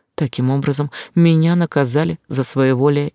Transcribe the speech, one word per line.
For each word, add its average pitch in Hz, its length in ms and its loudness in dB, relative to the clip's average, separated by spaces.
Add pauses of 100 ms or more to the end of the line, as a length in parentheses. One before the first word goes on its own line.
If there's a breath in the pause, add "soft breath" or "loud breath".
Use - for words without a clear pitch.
(140 soft breath)
Таким 127 360 -2
образом, 139 400 -2 (240 loud breath)
меня 165 400 4
наказали 160 640 0 (100)
за 127 160 -2
своеволие 139 720 0